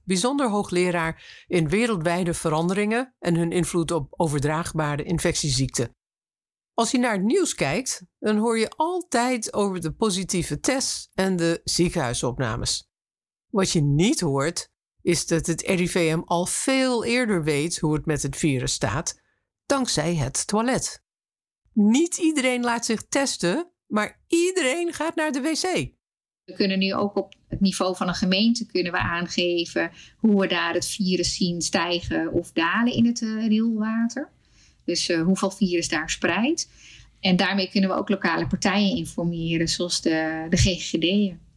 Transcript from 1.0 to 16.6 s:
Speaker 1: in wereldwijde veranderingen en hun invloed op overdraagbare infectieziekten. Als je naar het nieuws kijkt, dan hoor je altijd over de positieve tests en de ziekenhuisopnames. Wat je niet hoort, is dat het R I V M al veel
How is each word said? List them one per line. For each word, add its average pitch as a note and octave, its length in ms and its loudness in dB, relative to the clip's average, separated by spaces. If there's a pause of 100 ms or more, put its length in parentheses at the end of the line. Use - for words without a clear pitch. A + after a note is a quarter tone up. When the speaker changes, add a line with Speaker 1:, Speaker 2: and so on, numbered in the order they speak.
Speaker 1:
in E3 220 2
wereldwijde F3 640 2
veranderingen G3 880 0
en E3+ 160 2
hun E3+ 160 2
invloed E3+ 400 0
op D3+ 180 -2
overdraagbare D3+ 960 -2
infectieziekten. C3+ 920 -2 (760)
Als A3+ 180 0
je B3+ 80 2
naar A#3+ 140 2
het F#3 100 -2
nieuws D#4 320 2
kijkt, F3 480 -2 (160)
dan G#3+ 180 0
hoor A3+ 200 2
je A3 180 0
altijd C4 800 -2
over G3 280 -2
de D#3 100 -4
positieve F3+ 680 -2
tests - 540 -2
en F#3+ 220 2
de E3+ 280 0
ziekenhuisopnames. B2+ 1300 -2 (600)
Wat F#3+ 220 2
je E3 100 2
niet D3+ 380 4
hoort, C#3+ 500 -2 (320)
is - 260 0
dat E3 180 0
het E3 160 -2
R F3+ 200 0
I F3+ 60 0
V D#3+ 280 0
M E3+ 100 -2
al F3 200 0
veel C4 600 0